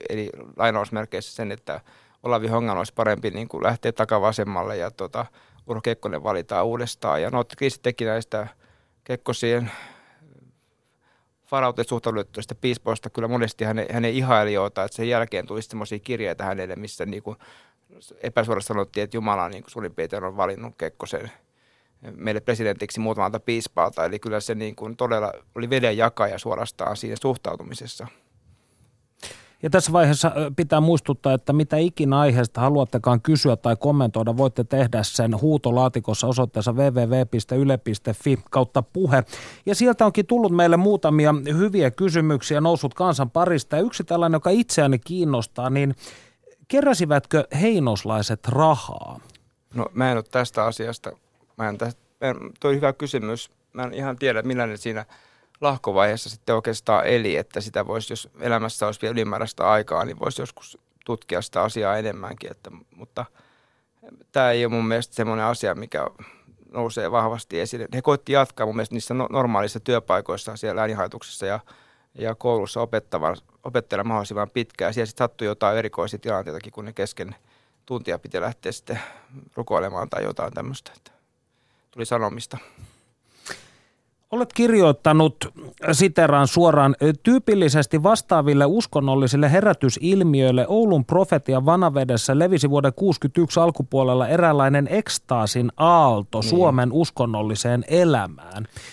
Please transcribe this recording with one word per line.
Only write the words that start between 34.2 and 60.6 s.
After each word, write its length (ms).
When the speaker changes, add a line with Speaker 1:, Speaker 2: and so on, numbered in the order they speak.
Speaker 2:
voitte 280
tehdä 380
sen 380
huutolaatikossa 840
osoitteessa 500
W 40
W 280
W 220
piste 260
yle 220
piste 340
fi 260
kautta 320
puhe. 420
Ja 80
sieltä 320
onkin 200
tullut 260
meille 240
muutamia 580
hyviä 340
kysymyksiä 720
noussut 340
kansan 360
parista. 460
Ja 60
yksi 220
tällainen, 320
joka 140
itseäni 480
kiinnostaa, 720
niin 240
keräsivätkö 760
heinoslaiset 880
rahaa? 720
Speaker 1:
No 180
mä 180
en 60
ole 140
tästä 340
asiasta, 480
mä 120
en 100
tästä, 220
mä 80
en, 80
toi 160
hyvä 160
kysymys. 580
Mä 100
en 120
ihan 220
tiedä, 260
millainen 360
siinä 280
lahkovaiheessa 720
sitten 240
oikeastaan 520
eli, 300
että 240
sitä 260
voisi, 260
jos 160
elämässä 460
olisi 160
vielä 100
ylimääräistä 580
aikaa, 340
niin 160
voisi 220
joskus 360